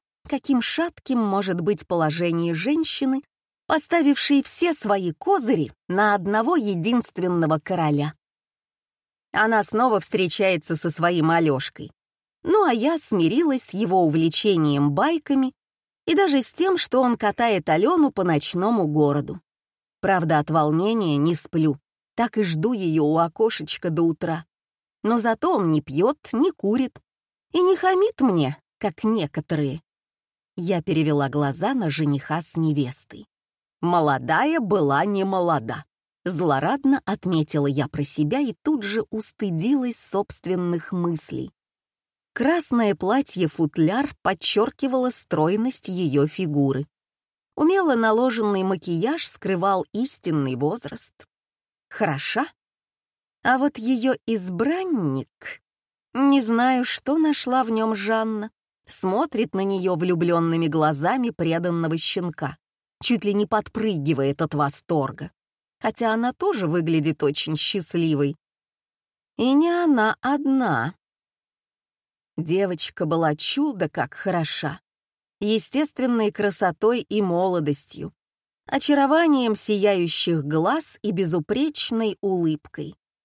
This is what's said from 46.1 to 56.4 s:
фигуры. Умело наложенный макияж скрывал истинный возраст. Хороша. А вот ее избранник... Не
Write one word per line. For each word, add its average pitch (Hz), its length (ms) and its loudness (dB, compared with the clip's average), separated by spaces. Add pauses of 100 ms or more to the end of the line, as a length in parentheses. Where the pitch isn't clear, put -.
фигуры. 143 580 -2 (720)
Умело 330 400 2
наложенный 220 640 2
макияж 185 640 -2
скрывал 190 640 -2
истинный 160 640 -2
возраст. 147 580 -6 (800)
Хороша. 202 560 -2 (960)
А 254 160 2
вот 294 200 0
ее 247 360 0 (120)
избранник... 214 1300 -2 (540)
Не 277 280 4